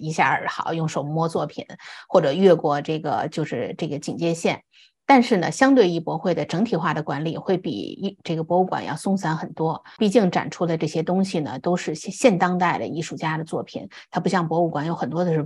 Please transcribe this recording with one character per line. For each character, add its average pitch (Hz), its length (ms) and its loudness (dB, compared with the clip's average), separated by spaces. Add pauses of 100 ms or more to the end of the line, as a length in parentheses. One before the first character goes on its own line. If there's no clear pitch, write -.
一 156 100 -6
下 160 160 2
儿， 143 200 0
好， - 260 -4
用 165 140 -2
手 151 140 -2
摸 156 260 -2
作 160 200 -2
品， - 180 -12 (420)
或 185 140 4
者 139 120 2
越 185 200 8
过 151 280 2
这 156 180 -4
个， - 320 -2
就 156 140 -2
是 120 320 -6
这 170 100 -4
个 - 100 -6
警 - 200 -8
戒 170 160 0
线。 165 280 -2 (440)
但 262 180 8
是 226 140 2
呢， 165 120 0
相 269 240 4
对 226 160 8
艺 170 100 0
博 160 200 -4
会 170 160 0
的 151 100 -2
整 165 180 0
体 226 120 0
化 160 180 0
的 156 80 -2
管 151 240 -4
理 160 100 -4
会 - 220 -2
比 175 140 -6
一， 151 520 -6
这 170 120 -4
个 160 80 -4
博 175 160 2
物 185 40 4
馆 185 220 -4
要 113 100 -6
松 196 220 -2
散 160 180 -2
很 - 180 -8
多， 160 300 -4 (140)
毕 220 100 2
竟 202 220 4
展 170 220 -2
出 - 160 -2
的 165 100 0
这 165 80 -2
些 160 160 -2
东 185 240 0
西 190 140 -4
呢， 131 180 -6
都 175 180 0
是 - 200 -6
现， - 160 -10
现 208 260 4
当 180 220 2
代 170 180 2
的 113 80 -4
艺 147 160 -6
术 139 140 -8
家 156 200 -2
的 160 80 -4
作 185 200 -6
品， - 260 -12 (220)
它 - 80 -2
不 175 100 0
像 175 180 0
博 165 140 0
物 170 80 2
馆 147 160 -4
有 165 80 -2
很 139 160 -4
多 165 160 0
的 165 80 0
是 156 120 0